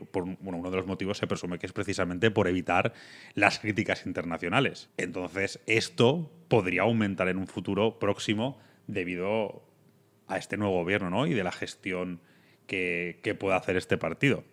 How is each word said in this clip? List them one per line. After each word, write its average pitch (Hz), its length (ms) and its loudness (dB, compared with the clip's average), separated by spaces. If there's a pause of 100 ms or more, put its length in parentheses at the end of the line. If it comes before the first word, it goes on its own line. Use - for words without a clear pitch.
(120)
por, 92 120 -2 (160)
bueno, 90 200 -6
uno 90 100 -6
de 92 80 -2
los 92 80 0
motivos 95 320 -4
se 101 100 -4
presume 90 300 -4
que - 80 -10
es 95 80 -8
precisamente 92 580 0
por 98 160 4
evitar 90 460 2 (400)
las 104 260 4
críticas 104 460 0
internacionales. 87 920 -2
Entonces, 92 680 -6
esto 123 680 2 (160)
podría 92 360 4
aumentar 101 440 2
en 92 100 0
un 95 100 -4
futuro 104 520 0
próximo 110 600 -2 (280)
debido 95 760 -2 (640)
a 95 100 -2
este - 180 -6
nuevo 101 200 2
gobierno, 90 340 0
¿no? 113 180 0
Y 170 60 2
de 104 100 0
la 87 80 0
gestión 90 680 -6 (440)
que, 87 580 -2
que 104 120 0
pueda 95 220 2
hacer 92 180 0
este 92 220 0
partido. 90 560 2